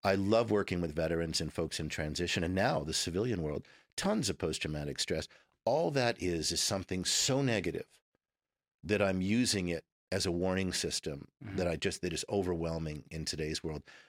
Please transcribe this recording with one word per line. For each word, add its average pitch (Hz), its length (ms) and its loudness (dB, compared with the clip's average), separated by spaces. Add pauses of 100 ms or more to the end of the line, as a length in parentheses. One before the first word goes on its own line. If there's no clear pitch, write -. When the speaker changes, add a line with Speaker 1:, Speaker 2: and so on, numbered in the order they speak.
Speaker 1:
I 98 120 6
love 107 340 4
working 98 320 2
with 78 140 -2
veterans 80 460 0
and 78 120 -4
folks 80 260 -4
in 78 100 -4
transition. 82 540 -2
And 90 120 0
now 127 280 0
the - 100 -6
civilian 95 500 -2
world, 76 240 -4 (300)
tons 190 320 0
of 90 80 -4
post-traumatic 76 640 -4
stress. - 280 -2 (380)
All 156 260 2
that 120 320 2
is, 85 300 0
is 82 80 0
something 92 440 0
so - 380 2
negative 101 420 0 (1000)
that 98 180 2
I'm 95 200 4
using 104 460 2
it 85 160 -2 (280)
as 95 140 0
a 95 60 2
warning 92 420 2
system - 540 -4 (160)
Speaker 2:
Mm-hmm. 98 140 -8
Speaker 1:
that 90 100 2
I 85 80 0
just, 85 260 -2
that 90 120 -2
is 78 160 -4
overwhelming 82 840 0
in 80 140 -6
today's 78 380 -4
world. 76 200 -6 (260)